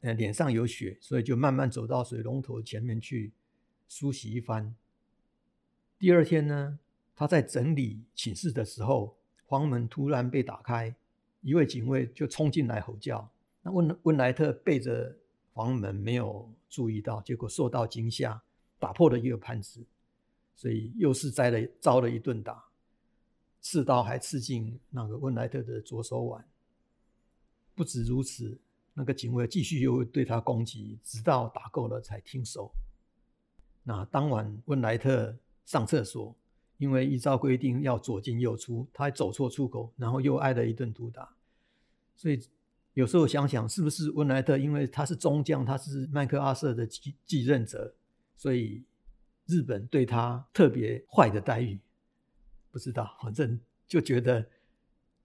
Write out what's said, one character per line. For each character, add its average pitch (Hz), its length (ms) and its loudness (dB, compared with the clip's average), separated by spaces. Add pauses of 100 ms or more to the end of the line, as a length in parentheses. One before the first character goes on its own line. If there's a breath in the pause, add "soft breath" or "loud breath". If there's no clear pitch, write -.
呃， 120 120 -2
脸 110 180 0
上 139 200 0
有 113 120 2
血， 95 360 -6
所 135 180 -4
以 117 40 0
就 120 140 0
慢 135 160 4
慢 131 180 2
走 117 160 -6
到 123 180 0
水 117 160 -8
龙 117 200 -4
头 117 220 -8
前 113 200 -8
面 113 180 -4
去 110 320 -8 (560)
梳 139 240 -4
洗 110 180 -8
一 117 100 -4
番。 110 340 -4 (1200)
第 185 140 8
二 170 120 10
天 151 220 2
呢， 143 320 -2 (380)
他 147 100 0
在 151 160 4
整 135 320 0
理 113 300 -4 (100)
寝 104 200 -6
室 147 180 -4
的 113 120 -2
时 104 180 -8
候， 110 340 0 (300)
房 143 220 0
门 120 200 -2
突 139 200 -4
然 123 200 0
被 131 140 0
打 - 200 -8
开， 117 320 -4 (460)
一 143 140 -2
位 160 120 6
警 120 200 -4
卫 131 220 0
就 139 200 -6
冲 151 220 0
进 139 180 0
来 113 120 -2
吼 107 160 -10
叫。 107 320 -8 (340)
那 180 100 -8
温-， 175 300 2
温 160 140 4
莱 127 160 4
特 147 200 2
背 139 280 2
着 117 360 -4 (380)
房 117 180 -2
门 101 220 -2
没 104 200 -2
有 110 380 -4 (160)
注 117 220 -2
意 107 100 -2
到， 110 220 -6
结 120 140 -6
果 110 120 -6
受 127 200 0
到 120 180 0
惊 117 240 -4
吓， 113 320 -4 (380)
打 - 120 -4
破 165 160 8
了 127 80 4
一 123 140 0
个 120 60 -2
盘 113 260 -8
子， 117 240 -16 (680)
所 - 120 -8
以 113 280 -4
又 151 180 4
是 139 160 -4
栽 123 200 4
了， 113 140 2 (140)
遭 127 220 6
了 120 100 2
一 117 80 -2
顿 110 240 -4
打。 - 220 -12 (1000)
刺 147 200 0
刀 127 180 4
还 123 160 -2
刺 131 220 -6
进 117 400 -6 (100)
那 120 160 -6
个 107 100 -8
温 135 200 -2
莱 117 100 -2
特 127 160 -6
的 117 180 -8
左 113 220 -10
手 123 200 -6
腕。 113 220 -8 (1300)
不 170 80 0
止 123 180 -4
如 123 180 0
此， 120 380 -8 (340)
那 143 120 -6
个 135 100 -2
警 123 180 -6
卫 120 140 0
继 175 160 -2
续 151 160 -2
又 135 260 2
对 131 200 0
他 113 160 -2
攻 117 240 -2
击， 107 400 -12
直 110 180 -10
到 127 280 2
打 - 180 -12
够 120 180 -4
了 117 140 -6
才 107 220 -12
停 127 220 -8
手。 - 280 -12 (1120)
那 107 220 -6
当 143 220 0
晚 107 360 -2
温 139 160 0
莱 113 180 2
特 120 400 0 (260)
上 123 220 0
厕 139 160 2
所， 110 320 -10 (440)
因 139 120 0
为 131 160 4
依 139 100 0
照 131 220 2
规 131 180 4
定 127 260 0
要 127 140 2
左 113 240 -4
进 117 200 -2
右 113 160 0
出， 120 360 -8
他 143 120 -4
还 143 80 -2
走 101 180 -2
错 127 180 0
出 131 200 -2
口， 113 280 -8
然 117 140 -2
后 131 100 0
又 139 180 2
挨 139 140 2
了 120 140 2
一 113 60 0
顿 113 200 -4
毒 117 160 -10
打。 127 280 -16 (800)
所 - 120 -4
以 131 160 0 (500)
有 131 120 4
时 151 100 4
候 151 120 8
想 143 200 2
想， 110 200 0
是 - 120 -4
不 151 80 4
是 151 220 -2
温 151 160 2
莱 135 160 4
特 139 160 4
因 147 140 2
为 143 160 0
他 147 180 -2
是 175 80 -2
中 147 300 2
将， 139 200 0
他 135 140 0
是 139 300 -6
麦 143 180 0
克 143 140 0
阿 139 120 2
瑟 127 220 0
的 117 100 -2
继-， 139 300 -10 (100)
继 135 200 0
任 127 200 4
者， - 300 -10 (420)
所 - 160 -2
以 113 320 -2 (600)
日 165 160 2
本 113 240 -4
对 135 180 4
他 120 480 -2
特 160 160 8
别 117 400 -2
坏 127 220 8
的 104 100 0
待 117 200 0
遇？ 104 180 -4 (920)
不 135 80 -12
知 127 120 -10
道， 113 320 -6
反 113 80 -6
正 120 300 0 (260)
就 165 140 4
觉 127 180 2
得 120 300 2 (760 soft breath)